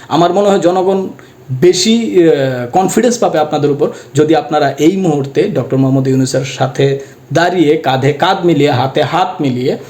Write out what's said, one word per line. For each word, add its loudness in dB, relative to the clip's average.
আমার 0
মনে 2
হয় 2
জনগণ 0
বেশি, 2
আহ, 0
কনফিডেন্স 0
পাবে 0
আপনাদের 0
উপর, 0
যদি 2
আপনারা 0
এই 0
মুহূর্তে -2
ডক্টর -4
মোহাম্মদ 2
ইউনূসের 0
সাথে -2
দাঁড়িয়ে, 2
কাঁধে 0
কাঁধ 0
মিলিয়ে, 2
হাতে -2
হাত -2
মিলিয়ে, -2